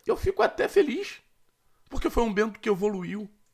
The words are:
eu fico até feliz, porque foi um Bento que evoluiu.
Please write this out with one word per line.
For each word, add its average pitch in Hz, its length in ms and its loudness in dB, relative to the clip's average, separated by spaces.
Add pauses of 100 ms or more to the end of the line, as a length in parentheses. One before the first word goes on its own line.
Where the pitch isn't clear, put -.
eu - 100 0
fico - 260 0
até - 260 0
feliz, 339 520 2 (680)
porque 302 200 -2
foi 240 140 0
um 220 100 0
Bento 208 280 0
que - 80 -6
evoluiu. 196 600 -2 (260)